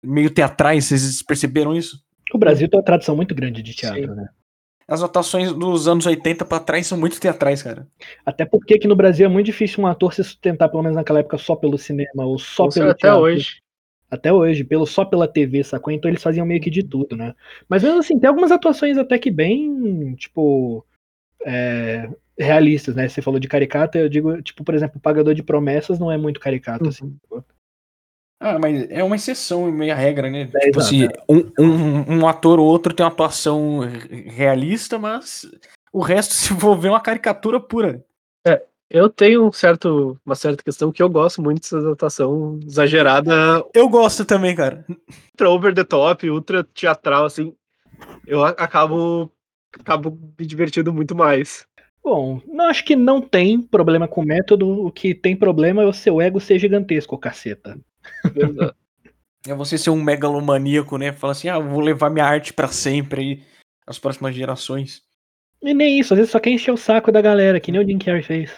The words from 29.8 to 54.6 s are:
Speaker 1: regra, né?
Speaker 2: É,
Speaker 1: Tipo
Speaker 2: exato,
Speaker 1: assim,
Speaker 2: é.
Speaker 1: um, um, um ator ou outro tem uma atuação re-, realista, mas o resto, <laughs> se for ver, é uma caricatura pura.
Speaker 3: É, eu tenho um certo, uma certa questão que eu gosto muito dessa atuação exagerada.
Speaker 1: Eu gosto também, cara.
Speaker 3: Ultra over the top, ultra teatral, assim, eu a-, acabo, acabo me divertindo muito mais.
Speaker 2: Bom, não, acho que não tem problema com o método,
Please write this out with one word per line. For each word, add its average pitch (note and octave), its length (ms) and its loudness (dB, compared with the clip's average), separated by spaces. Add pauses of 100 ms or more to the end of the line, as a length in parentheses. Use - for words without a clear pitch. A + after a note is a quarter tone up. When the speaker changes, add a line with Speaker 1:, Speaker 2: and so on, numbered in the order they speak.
Speaker 1:
regra, C#3 360 -2
né? C#3+ 120 -8 (120)
Speaker 2:
É, C#3 120 0
Speaker 1:
Tipo C#3 140 4
Speaker 2:
exato, - 0 -
Speaker 1:
assim, C3 240 4
Speaker 2:
é. A#2+ 40 0 (200)
Speaker 1:
um, E3 300 4
um, D3+ 640 2
um D#3+ 80 4
ator E3 320 4
ou D#3 60 6
outro E3+ 260 2
tem E3+ 120 0
uma E3 60 2
atuação D3+ 680 -2
re-, A#2+ 480 -12
realista, C#3 680 -2
mas A3 500 -10 (440)
o F#3+ 80 -4
resto, F3+ 340 0
<laughs> - 0 -
se - 200 -2
for G3 240 4
ver, F3 100 0
é - 20 2
uma A3 100 4
caricatura A3 580 -2
pura. G#3 460 -4 (420)
Speaker 3:
É, E3 160 4 (280)
eu F3+ 180 6
tenho A3 380 6
um G#3 60 2
certo, D3+ 720 0
uma C#3 80 -2
certa C#3+ 280 -4
questão D3+ 300 -4
que E3 100 2
eu F3+ 60 6
gosto E3+ 320 0
muito D3+ 220 -2
dessa D#3 300 -4
atuação D3+ 720 -4
exagerada. D3+ 1080 4
Speaker 1:
Eu A#3+ 160 6
gosto A3 380 2
também, F#3 280 2
cara. D3+ 300 -4 (460)
Speaker 3:
Ultra F#3 200 2
over F3+ 220 2
the F3+ 120 0
top, E3 440 0
ultra D#3+ 360 -4
teatral, D3+ 600 -2
assim, D#3 300 -8 (720)
eu C#3+ 180 0
a-, D#3 60 2
acabo, E3+ 840 -2 (460)
acabo D#3 400 -6 (200)
me E3 60 -8
divertindo D#3+ 480 -4
muito D#3 220 -6
mais. D3 500 0 (380)
Speaker 2:
Bom, C3+ 440 -2
não, D#4+ 200 -2
acho - 180 0
que D4+ 100 4
não C4 280 4
tem G#3 400 2
problema E3 440 2
com E3 140 -6
o D#3 60 -2
método, F#3+ 420 2 (180)